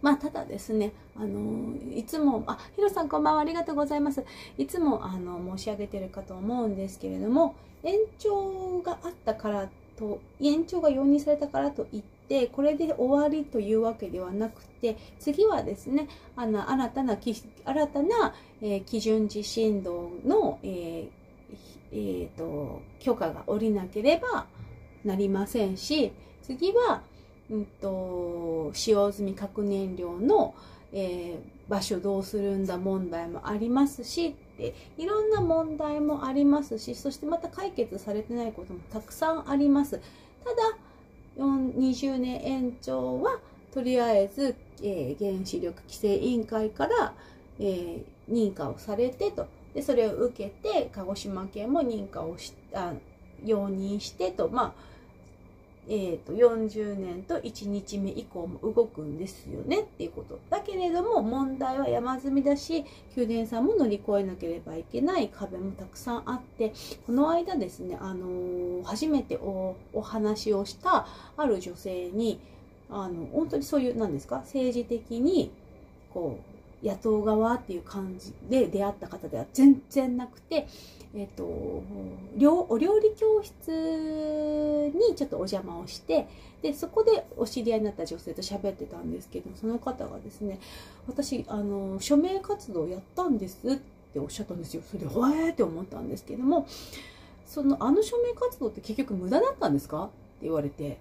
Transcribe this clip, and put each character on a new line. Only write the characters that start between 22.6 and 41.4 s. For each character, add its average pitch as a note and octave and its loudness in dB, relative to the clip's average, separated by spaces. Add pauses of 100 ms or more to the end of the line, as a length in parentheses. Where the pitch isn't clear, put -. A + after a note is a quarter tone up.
許 A#3+ 2
可 E3 0
が - -10
下 G#3 2
り A3 2
な G3 2
け G#3 -6
れ D4+ 8
ば B4 -2 (580)
な G3 0
り G3 2
ま G3 2
せ A3 0
ん F#3+ 0
し、 C#4+ 2 (300)
次 E4 0
は、 A4+ 4 (480)
う A3 -2
ん G3+ -4
と、 F3 -4
使 - 2
用 G3+ 6
済 G3+ -6
み G3 -2
核 G#3 -6
燃 G3 0
料 F3 -6
の、 C4+ 4 (400)
え F3+ -4
ー、 - -14
場 G3 2
所 F#3 -2
ど G3 0
う F#3+ -4
す G#3 -4
る G3+ 0
ん G3 0
だ F3+ -2
問 F#3+ 0
題 E3+ -6
も E3+ -8
あ G#3+ -2
り A3 -2
ま C4+ 6
す C#4 -4
し、 E4 -4 (220)
で、 - -6 (220)
い D#4+ -6
ろ G#4+ 2
ん G#4+ 2
な G#4 4
問 D#4+ 2
題 D4+ -2
も D4 0
あ C4 -2
り C#4+ 6
ま C#4+ 8
す A3+ -6
し、 A#3+ -8
そ - -4
し - -10
て D4 -8
ま E4 0
た E4+ -6
解 F#4+ -6
決 G#3 -2
さ G3+ -6
れ G#3+ -2
て A3+ -8
な A#3+ -4
い A3 -6
こ F3+ -12
と F#3+ -14
も F3 -12 (100)
た G#3+ -8
く - -18
さ D#4+ 0
ん D4+ -6
あ C#4+ 2
り C#4+ 6
ま C#4 6
す。 - -6 (420)
た B4 -4
だ、 A4 2 (580)
四、 C4+ 2